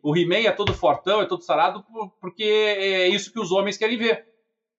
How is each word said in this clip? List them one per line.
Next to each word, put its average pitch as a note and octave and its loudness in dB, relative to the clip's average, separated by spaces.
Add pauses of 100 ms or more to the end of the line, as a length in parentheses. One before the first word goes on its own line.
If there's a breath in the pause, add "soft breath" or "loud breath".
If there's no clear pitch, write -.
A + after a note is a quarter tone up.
o D3+ 0
He-Man F#3 2
é F#3+ 4
todo G3 -2
fortão, F3+ 2
é F#3 0
todo F3+ -6
sarado, F3 0
por-, A3 -14 (100)
porque F#3 -10
é G3+ 0
isso G3+ -2
que A3+ -8
os F#3 -4
homens G3+ 0
querem A3+ -2
ver." A3 -2 (540)